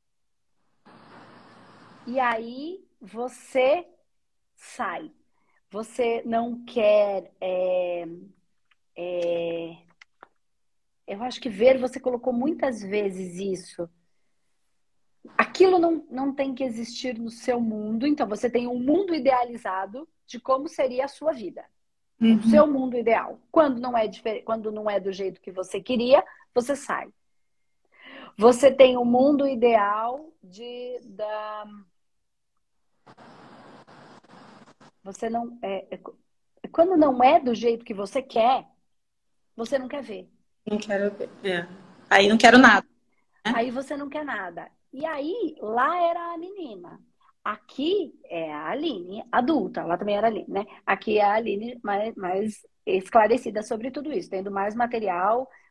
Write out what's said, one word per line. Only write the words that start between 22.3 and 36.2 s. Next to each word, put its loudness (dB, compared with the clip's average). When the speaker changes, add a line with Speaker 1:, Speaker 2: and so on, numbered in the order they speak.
Speaker 1:
O -4
seu 8
mundo -2
ideal. 0
Quando 4
não -2
é 0
difer-, -8
quando -4
não -6
é 0
do -6
jeito -8
que -18
você -8
queria, 4
você 0
sai. -6
Você 8
tem 8
um 0
mundo 4
ideal 0
de, -14
da... -10
Você -8
não, -8
é, -8
é, -12